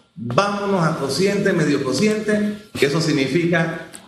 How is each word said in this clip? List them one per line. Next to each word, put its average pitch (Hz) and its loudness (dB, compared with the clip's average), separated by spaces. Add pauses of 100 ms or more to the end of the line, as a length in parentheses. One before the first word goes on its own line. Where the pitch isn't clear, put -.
(160)
vámonos 196 0
a 156 0
cociente, 190 0
medio 143 2
cociente", 208 0 (200)
que 135 4
eso 156 0
significa 160 0 (200)